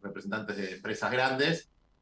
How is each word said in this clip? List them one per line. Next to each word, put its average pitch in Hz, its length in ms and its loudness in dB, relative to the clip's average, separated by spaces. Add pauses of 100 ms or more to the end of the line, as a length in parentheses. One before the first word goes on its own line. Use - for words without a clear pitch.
representantes 101 540 -6
de 95 180 -4
empresas 107 360 -2
grandes 131 600 2 (320)